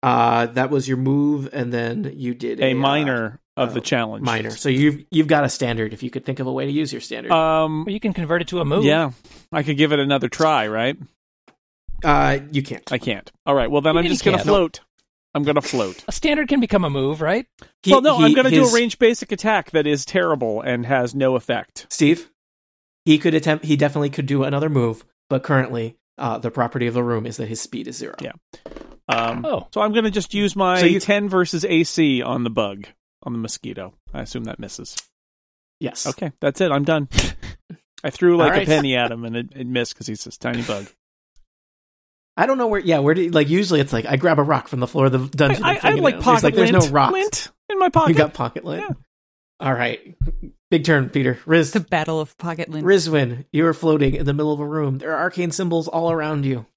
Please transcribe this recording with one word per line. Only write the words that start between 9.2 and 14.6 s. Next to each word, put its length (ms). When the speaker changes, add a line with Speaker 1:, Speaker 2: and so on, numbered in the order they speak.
Speaker 2:
I 120
could 140
give 140
it 80
another 300
try, 380
right? 300
Speaker 1:
Uh, 360
you 100
can't. 300
Speaker 2:
I 80
can't. 320
All 100
right. 160
Well, 100
then 140
Speaker 3:
You 40
Speaker 2:
I'm 60
Speaker 3:
really 100
Speaker 2:
just 100
gonna 120
Speaker 3:
can't. 100
Speaker 2:
float. 340